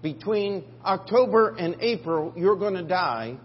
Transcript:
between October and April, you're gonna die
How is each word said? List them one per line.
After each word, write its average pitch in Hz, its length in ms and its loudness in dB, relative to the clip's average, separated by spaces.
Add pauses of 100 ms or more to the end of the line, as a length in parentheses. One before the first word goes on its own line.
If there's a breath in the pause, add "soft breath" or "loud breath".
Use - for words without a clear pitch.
between 202 640 -4 (180)
October 220 760 2
and 170 220 -2
April, 165 560 -2
you're 190 200 4
gonna 190 260 -2
die 135 640 -2